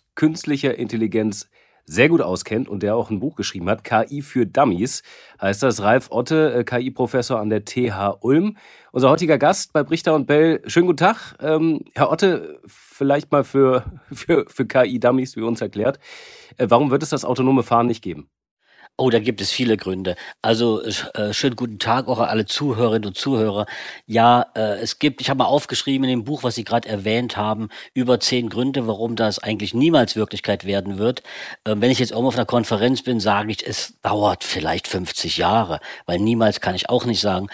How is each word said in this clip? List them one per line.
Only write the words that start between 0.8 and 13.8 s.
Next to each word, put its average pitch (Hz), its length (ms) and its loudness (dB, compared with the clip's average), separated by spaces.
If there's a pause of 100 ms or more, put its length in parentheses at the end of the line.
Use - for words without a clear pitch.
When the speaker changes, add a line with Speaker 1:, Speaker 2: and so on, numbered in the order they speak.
Speaker 1:
sehr 110 240 4
gut 160 140 4
auskennt 107 440 -2
und 101 160 -8
der 104 140 0
auch 120 140 -2
ein 101 100 -2
Buch 135 140 -4
geschrieben 95 340 -6
hat, 110 160 -2
K 113 240 0
I 139 140 -10
für 123 240 0
Dummies, 117 560 0 (360)
heißt 101 240 -2
das. 117 200 2
Ralf 117 280 2
Otte, 147 440 0
äh, 120 100 0
K-I-Professor 123 760 -2
an 107 120 -2
der 107 160 0
T 120 260 -2
H 98 300 -2
Ulm. 170 340 2 (340)
Unser 131 200 4
heutiger 156 260 4
Gast 151 380 0
bei 151 80 2
Brichter 160 320 0
und 139 120 0
Bell. 156 400 4
Schönen 175 200 4
guten 160 120 2
Tag. - 440 0
Ähm, 156 420 0 (100)
Herr - 160 2
Otte, 113 560 0
vielleicht - 680 -2
mal 143 120 4
für, 131 400 4 (160)